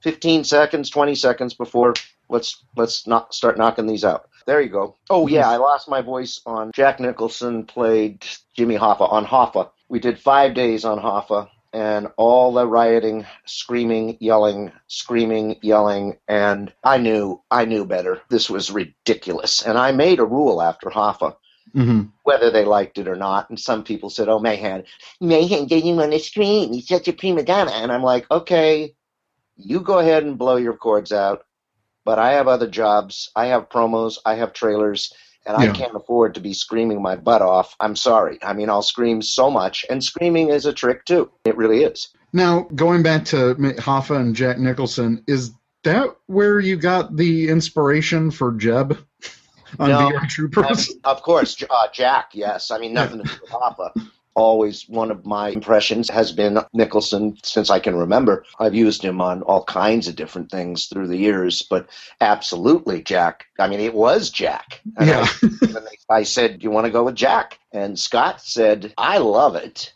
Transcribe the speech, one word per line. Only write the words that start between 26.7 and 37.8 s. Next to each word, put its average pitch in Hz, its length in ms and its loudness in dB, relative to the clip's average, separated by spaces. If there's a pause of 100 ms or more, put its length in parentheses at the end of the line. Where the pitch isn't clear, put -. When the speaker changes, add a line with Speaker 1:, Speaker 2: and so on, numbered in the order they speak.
Speaker 1:
He's 123 160 -8
such 175 180 0
a 175 60 -2
prima 175 320 -2
donna." 180 260 0
And 113 220 -4
I'm 123 100 -2
like, 127 260 0
"Okay, 156 680 2 (600)
you 104 220 -4
go 185 220 2
ahead 160 240 4
and 143 120 -6
blow 127 200 2
your 117 180 -2
cords 107 380 0
out, 101 320 -2 (600)
but 107 140 0
I 120 140 4
have 139 160 2
other 123 180 2
jobs. 104 720 -2
I 117 100 0
have 123 220 0
promos, 113 580 -2
I 110 80 0
have 117 180 -4
trailers, 107 600 -2 (340)
and 104 100 -2
I 113 100 4
Speaker 2:
Yeah. 104 80 2
Speaker 1:
can't 120 200 -8
afford 113 400 0
to 101 60 -12
be 98 140 -8
screaming 113 480 -4
my 92 120 -2
butt 104 260 2
off. 92 380 2
I'm 107 160 -4